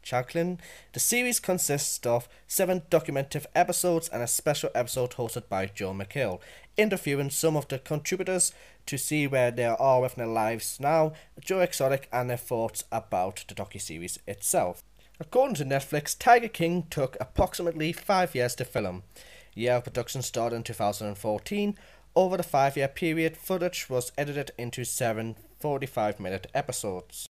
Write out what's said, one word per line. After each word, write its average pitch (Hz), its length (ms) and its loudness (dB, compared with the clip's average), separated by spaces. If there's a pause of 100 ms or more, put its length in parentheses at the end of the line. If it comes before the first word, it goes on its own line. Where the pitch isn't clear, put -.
Chalkin. 170 560 0 (340)
The - 80 -6
series 247 380 2
consists - 640 0
of 120 240 2 (200)
seven 185 420 0
documentative 143 640 0
episodes 175 540 2
and 117 120 -4
a 120 60 -2
special - 480 0
episode 123 380 0
hosted 117 360 -6
by 95 180 0
Joe 98 260 -6
McHale, 98 480 -4 (360)
interviewing 147 540 0
some 160 260 2
of 143 120 -2
the 135 100 -4
contributors 175 760 -2 (340)
to 139 120 -4
see 151 300 0
where 127 240 4
they 120 140 0
are 127 340 6
with 127 160 0
their 117 100 -4
lives 113 540 -2
now, 156 320 4 (260)
Joe 190 220 0
Exotic, 139 520 2
and 123 160 0
their 123 80 -2
thoughts 113 540 -4
about 98 560 -2
the 101 80 -14
docuseries 90 720 -8
itself. - 560 0 (380)
According 226 340 2
to 143 100 -2
Netflix, 139 540 -2
Tiger 240 300 8
King 170 420 0
took 131 300 -2
approximately 170 720 0
five 185 420 0
years 123 220 0
to 123 80 -4
film. 95 400 -4 (500)
Year 120 200 2
of 120 100 0
production - 380 -6
started 117 340 -2
in 113 80 -6
two - 80 -8
thousand 104 340 -2
and 101 100 -6
fourteen. 202 640 -2 (360)
Over 185 220 4
the 175 60 0
five-year 139 460 2
period, 160 500 0
footage 175 500 -2
was 143 300 -2
edited 143 400 -4
into 120 260 -6
seven 113 520 -2 (240)
forty-five-minute 107 920 -2
episodes. 107 840 -6